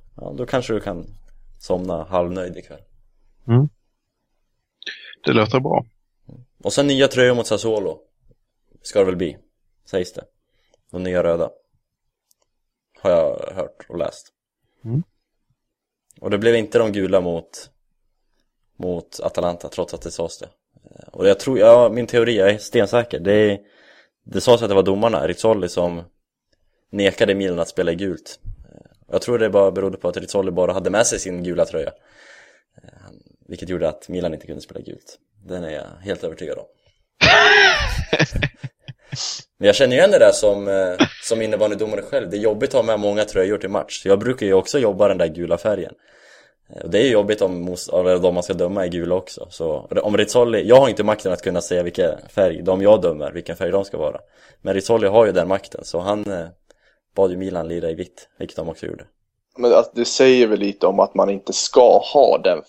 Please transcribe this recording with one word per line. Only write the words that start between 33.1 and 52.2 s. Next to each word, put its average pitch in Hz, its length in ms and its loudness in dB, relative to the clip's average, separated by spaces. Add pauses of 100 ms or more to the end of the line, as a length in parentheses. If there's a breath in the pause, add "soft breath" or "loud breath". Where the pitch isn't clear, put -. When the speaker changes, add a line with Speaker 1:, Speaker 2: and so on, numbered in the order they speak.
Speaker 1:
Vilket 85 200 -14
gjorde 82 200 -2
att - 200 -10
Milan 87 260 -4
inte - 120 -16
kunde - 160 -14
spela - 180 -16
gult. - 380 -20 (260)
Den 90 200 -10
är 80 60 -10
jag 73 140 -12 (180)
helt 98 220 -8
övertygad 80 340 -10
om. - 80 -16
<laughs> - 1600 0 (1300 loud breath)
Men 98 80 0
jag 101 100 6
känner 127 160 2
ju 127 60 2
igen 190 120 6
det 180 80 4
där 104 140 8
som, 101 360 0
eh, 90 380 0 (160)
som 113 200 -4
innebandydomare 104 600 -2
själv. 110 280 -6
Det 101 60 -6
är 104 40 -4
jobbigt 110 300 -2
att - 40 -8
ha 123 80 2
med 110 180 0
många 104 240 0
tröjor 98 340 -2
till 95 120 -8
match. - 320 -8
Så 95 60 -4
jag 98 100 6
brukar 117 280 -4
ju 95 80 2
också 95 240 2
jobba 104 300 2
den 92 100 0
där 87 80 0
gula 85 320 -4
färgen. 101 360 -4 (760 soft breath)
Eh, - 120 -18
och 82 80 -10
det 95 80 2
är 113 40 4
ju 135 100 2
jobbigt 104 300 2
om 90 260 -4
mos-, 90 320 -4
eller 90 180 2
de 90 160 2
man 87 80 -2
ska 95 120 -6
döma 92 300 -2
är 90 40 -4
gula 87 260 -4
också. - 360 -8
Så, 78 380 -6 (140)
om 104 140 0
Rizzoli, 107 520 2
jag 120 80 10
har 135 120 8
inte 104 160 -2
makten 104 280 0
att 87 100 -6
kunna 90 180 -2
säga 87 220 -2
vilken 87 360 -2 (100)